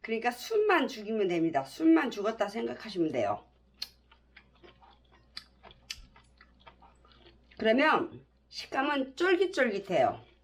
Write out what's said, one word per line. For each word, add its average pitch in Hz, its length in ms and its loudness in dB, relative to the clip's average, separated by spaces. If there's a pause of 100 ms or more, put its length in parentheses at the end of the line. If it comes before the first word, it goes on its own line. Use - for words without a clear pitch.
그러니까 226 300 -4
숨만 381 580 0
죽이면 214 400 -2
됩니다. 165 360 0
숨만 285 460 4
죽었다 202 380 -2
생각하시면 202 640 -4
돼요. 107 320 -2 (4000)
그러면 233 680 2 (240)
식감은 277 680 -4
쫄깃쫄깃해요. 240 1080 2 (200)